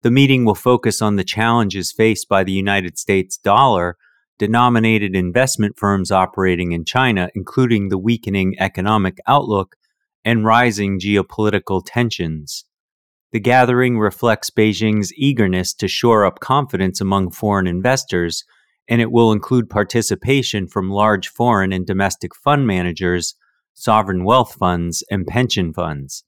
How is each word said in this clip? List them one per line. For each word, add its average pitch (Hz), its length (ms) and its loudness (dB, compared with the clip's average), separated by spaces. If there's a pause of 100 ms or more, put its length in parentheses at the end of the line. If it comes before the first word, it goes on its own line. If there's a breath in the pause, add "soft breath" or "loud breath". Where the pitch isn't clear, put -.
The 120 80 2
meeting 131 360 4
will 104 80 2
focus 120 480 0
on 104 140 0
the 92 80 -2
challenges 107 680 0
faced 110 340 0
by 98 160 2
the 95 100 -2
United 98 460 -2
States 95 380 -2
dollar-denominated 110 1800 0
investment 101 640 -2
firms 98 320 0
operating 92 640 0
in 82 140 -6
China, 110 480 0
including 107 560 -2
the 95 80 -2
weakening 98 600 -2
economic 95 680 -2
outlook 107 500 0 (480)
and 110 220 0
rising 104 520 2
geopolitical 101 840 -2
tensions. 82 800 -6 (680)
The 117 80 -2
gathering 123 580 2
reflects 107 500 0
Beijing's 107 680 0
eagerness 104 560 0
to - 120 -6
shore 110 380 2
up - 160 -2
confidence 101 640 -2
among 95 300 -2
foreign 101 340 -2
investors, 90 760 -2 (440)
and 117 140 2
it 113 100 -2
will 113 220 4
include 113 380 -2
participation 107 1000 -2
from 95 220 -4
large 101 380 0
foreign 101 440 0
and 92 140 -4
domestic 95 480 -4
fund 143 320 0
managers, 90 680 -2 (380)
sovereign 98 520 0
wealth 120 340 2
funds, 87 520 -2
and 95 160 -4
pension 92 460 -2
funds. 76 560 -10